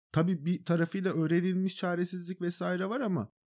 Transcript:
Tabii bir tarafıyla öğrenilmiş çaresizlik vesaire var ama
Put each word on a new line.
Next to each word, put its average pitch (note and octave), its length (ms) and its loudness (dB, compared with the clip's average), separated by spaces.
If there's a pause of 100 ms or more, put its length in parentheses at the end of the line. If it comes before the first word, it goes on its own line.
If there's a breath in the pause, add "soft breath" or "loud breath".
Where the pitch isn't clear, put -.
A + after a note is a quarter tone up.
(120)
Tabii E3 340 2
bir F3 200 -2
tarafıyla F3 480 0
öğrenilmiş F3+ 640 2
çaresizlik F3+ 640 -2
vesaire F3+ 480 0
var C4 120 -4
ama F3 280 -2 (180)